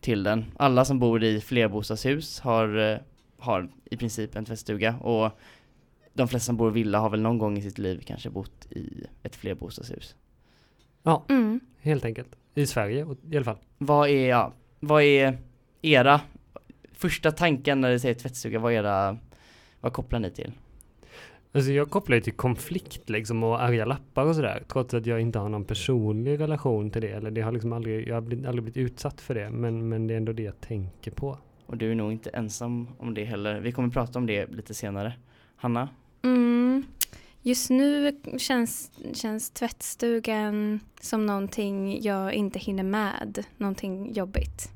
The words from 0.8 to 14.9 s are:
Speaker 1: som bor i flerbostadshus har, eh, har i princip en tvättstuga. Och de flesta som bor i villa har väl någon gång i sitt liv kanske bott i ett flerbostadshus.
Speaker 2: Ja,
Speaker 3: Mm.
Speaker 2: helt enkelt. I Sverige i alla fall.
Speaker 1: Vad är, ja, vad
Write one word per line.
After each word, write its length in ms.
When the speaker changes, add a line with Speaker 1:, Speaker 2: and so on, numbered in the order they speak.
Speaker 1:
som 140
bor 260
i 160
flerbostadshus 1000
har, 520
eh, 60
har 300
i 120
princip 400
en 80
tvättstuga. 520
Och 420
de 160
flesta 180
som 100
bor 140
i 20
villa 260
har 120
väl 100
någon 180
gång 200
i 40
sitt 160
liv 280
kanske 240
bott 420
i 340
ett 140
flerbostadshus. 800
Speaker 2:
Ja, 260
Speaker 3:
Mm. 320
Speaker 2:
helt 240
enkelt. 320
I 120
Sverige 400
i 60
alla 80
fall. 140
Speaker 1:
Vad 300
är, 200
ja, 240
vad 220